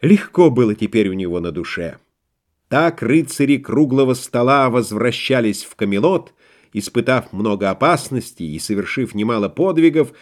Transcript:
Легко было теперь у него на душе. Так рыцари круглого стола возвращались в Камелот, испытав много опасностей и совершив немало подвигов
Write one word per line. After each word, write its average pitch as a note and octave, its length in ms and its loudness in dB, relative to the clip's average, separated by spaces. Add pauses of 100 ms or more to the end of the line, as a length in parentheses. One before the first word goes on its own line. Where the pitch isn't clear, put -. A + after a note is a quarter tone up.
Легко F3 480 4
было A#2 260 2
теперь G#2 340 0
у F#2 40 -4
него F2+ 260 -4
на E2+ 120 -6
душе. E2 480 -8 (680)
Так E3 360 0
рыцари C#3 540 2
круглого C3 580 2
стола B2+ 540 0
возвращались A#2 960 -2
в - 120 -20
Камелот, G#2+ 580 -2 (400)
испытав A#2+ 600 -2
много G2+ 360 -2
опасностей A2+ 840 -4
и D#2+ 40 -8
совершив G#2 540 -4
немало G#2+ 360 -2
подвигов D#3+ 720 2